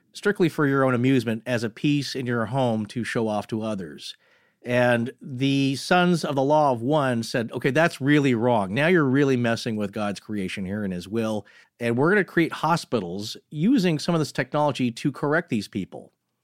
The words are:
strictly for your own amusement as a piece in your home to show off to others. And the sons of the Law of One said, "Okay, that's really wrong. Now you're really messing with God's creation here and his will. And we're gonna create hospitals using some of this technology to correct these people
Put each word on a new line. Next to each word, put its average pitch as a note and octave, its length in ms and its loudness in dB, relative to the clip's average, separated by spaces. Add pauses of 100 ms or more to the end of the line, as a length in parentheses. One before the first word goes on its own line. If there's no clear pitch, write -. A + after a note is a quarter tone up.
(120)
strictly G3+ 380 0
for D3+ 160 0
your C3+ 180 2
own C3 100 2
amusement A#2+ 520 0
as B2 160 -2
a A2+ 80 -4
piece C#3+ 440 -2
in C3 120 -6
your A#2+ 200 -2
home A2 400 0
to A2+ 180 -6
show A2+ 240 -2
off G#2 180 -4
to A2 160 -6
others. F#2+ 540 -10 (500)
And B2 460 2 (100)
the C#3 540 0
sons F3+ 480 2
of D3+ 100 -4
the C#3 80 2
Law C#3+ 300 4
of A#2 100 -2
One C3 400 2
said, A#2 300 -4
"Okay, B2+ 180 -2
that's D#3 300 2
really C#3 340 4
wrong. A2 400 2
Now D3 140 2
you're F3 160 4
really C3+ 320 4
messing A#2 400 -2
with G2+ 160 -4
God's G#2 260 -4
creation G2 480 -6
here G#2 160 -4
and G2 100 -4
his F2+ 140 -8
will. A2 400 -4 (320)
And A#2+ 180 0
we're C#3+ 140 4
gonna G3+ 140 4
create E3 280 0
hospitals G#2+ 840 -2 (120)
using E3+ 520 2
some F3 140 0
of E3 60 2
this C#3 120 -2
technology C#3 580 -2
to C3 220 -4
correct D3+ 380 -2
these G#2+ 180 -4
people - 440 -10 (320)